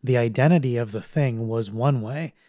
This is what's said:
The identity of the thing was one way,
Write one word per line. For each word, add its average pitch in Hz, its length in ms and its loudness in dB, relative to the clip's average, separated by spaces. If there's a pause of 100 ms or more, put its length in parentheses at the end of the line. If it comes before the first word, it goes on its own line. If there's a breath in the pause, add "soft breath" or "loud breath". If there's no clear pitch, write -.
The 127 160 2
identity 127 600 4
of 110 160 -4
the 107 80 -6
thing 117 480 -2
was 113 200 -4
one 120 320 0
way, 139 320 -8 (160 soft breath)